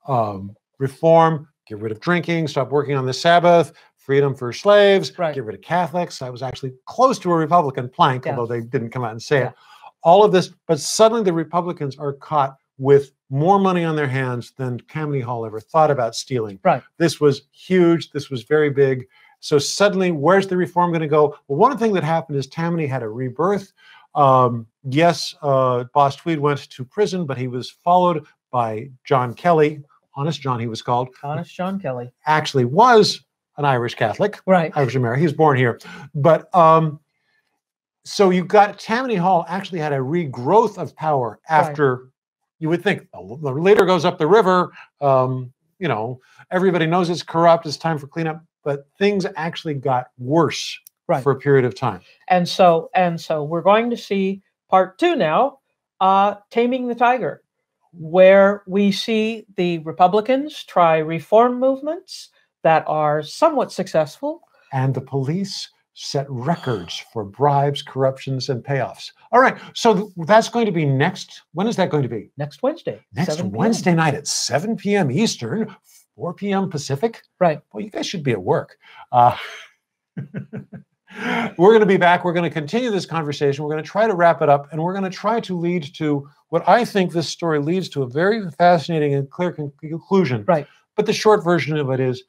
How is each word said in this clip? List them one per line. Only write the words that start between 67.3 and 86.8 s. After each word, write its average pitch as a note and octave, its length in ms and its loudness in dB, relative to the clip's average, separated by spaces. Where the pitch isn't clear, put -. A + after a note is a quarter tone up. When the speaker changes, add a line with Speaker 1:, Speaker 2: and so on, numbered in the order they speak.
Speaker 1:
corruptions, C3+ 640 -4
and B2 140 -6
payoffs. B2+ 480 -8
All A#3 80 4
right, B3+ 160 4
so A3+ 180 2
th-, G#3 140 -2
that's A3 240 4
going A#3+ 160 0
to G#3 60 -2
be D#3+ 140 -2
next. C#3 580 -2
When F#3+ 140 -2
is A3+ 80 -4
that F3 160 0
going D3 120 0
to A#2+ 60 -4
be? G#2+ 280 -10
Speaker 2:
Next D3 260 -10
Wednesday, B3+ 360 -6
Speaker 1:
Next D#3 220 -4
Speaker 2:
seven F#3 160 -6
P G3+ 40 -10
M. A3 40 -6
Speaker 1:
Wednesday F#3 340 2
night D#3+ 220 2
at - 120 -10
seven F#3+ 480 -4
P G3+ 200 -2
M D3 160 0
Eastern, G#3 640 -4
four E3+ 180 -10
P G3+ 180 -8
M F#3+ 200 -2
Pacific. F3+ 500 -6
Speaker 2:
Right. E3 220 2
Speaker 1:
Well, G#3 120 -10
you G#3+ 80 -12
guys D4+ 160 -8
should F3 160 -10
be C3+ 80 -2
at G2+ 100 -2
work. B2+ 360 -4
Uh, B2 260 4
<laughs> D#3 80 -12
we're F#3+ 160 6
gonna G#3+ 120 6
be F#3+ 120 2
back. F3 280 2
We're F3 80 -2
gonna E3+ 160 -2
continue G#3+ 420 -4
this F3+ 140 -4
conversation. D3 580 -2
We're D3 80 -6
gonna D#3 120 -6
try G#3+ 240 -2
to G#3+ 80 0
wrap E3+ 260 2
it D3 80 2
up, C#3+ 220 2
and D#3+ 100 -6
we're F3 120 -2
gonna G3 160 -4
try G#3+ 320 -2
to F#3 160 -8
lead E3+ 380 -6
to D3 320 -4
what E3 180 -2
I A3 180 4